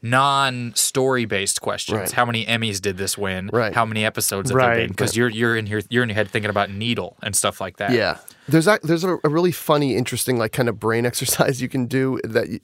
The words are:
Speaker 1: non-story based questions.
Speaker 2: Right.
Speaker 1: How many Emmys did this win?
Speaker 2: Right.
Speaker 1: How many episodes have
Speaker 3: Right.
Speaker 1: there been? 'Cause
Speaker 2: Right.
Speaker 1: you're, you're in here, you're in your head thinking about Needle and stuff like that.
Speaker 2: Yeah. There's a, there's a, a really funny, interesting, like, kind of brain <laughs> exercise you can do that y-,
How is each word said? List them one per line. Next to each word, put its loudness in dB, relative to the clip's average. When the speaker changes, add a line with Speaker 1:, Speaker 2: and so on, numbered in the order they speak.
Speaker 1:
non-story 2
based -2
questions. -4
Speaker 2:
Right. -6
Speaker 1:
How 4
many -2
Emmys -2
did -2
this -4
win? -4
Speaker 2:
Right. 0
Speaker 1:
How 4
many -2
episodes -2
have 0
Speaker 3:
Right. 4
Speaker 1:
there 0
been? -6
'Cause 0
Speaker 2:
Right. -4
Speaker 1:
you're, 4
you're 0
in -4
here, -2
you're 2
in -2
your -4
head 0
thinking -2
about 0
Needle -4
and -6
stuff 0
like -8
that. -2
Speaker 2:
Yeah. 2
There's 6
a, 4
there's 0
a, 0
a 2
really 2
funny, 2
interesting, 0
like, 0
kind 0
of -6
brain 0
<laughs> -
exercise 0
you -4
can -2
do 0
that -2
y-, -8